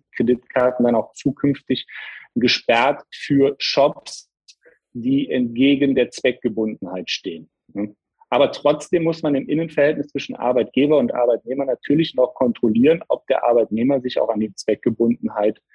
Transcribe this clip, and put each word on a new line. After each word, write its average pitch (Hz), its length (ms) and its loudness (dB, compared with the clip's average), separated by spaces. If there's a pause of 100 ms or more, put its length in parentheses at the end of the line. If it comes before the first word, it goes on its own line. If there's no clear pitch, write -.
(160)
Kreditkarten 123 680 0
dann 120 100 2
auch 110 180 -2
zukünftig - 720 -2 (500)
gesperrt 123 760 2
für 139 460 0
Shops, - 720 -2 (640)
die 135 360 -2
entgegen 135 680 2
der 123 160 2
Zweckgebundenheit 107 1000 -4
stehen. 82 400 -10 (240)
Ne? 104 200 -8 (360)
Aber 127 220 2
trotzdem 151 520 -2
muss 160 200 -2
man 147 120 0
im 135 120 -4
Innenverhältnis 156 640 0
zwischen - 260 -10
Arbeitgeber 127 600 2
und 120 160 0
Arbeitnehmer 123 520 -2
natürlich 143 480 0
noch 127 220 0
kontrollieren, 123 720 2
ob - 200 -2
der - 180 0
Arbeitnehmer 120 560 2
sich 123 180 -4
auch - 100 0
an 110 120 -2
die 104 120 -4
Zweckgebundenheit 110 1080 -2 (160)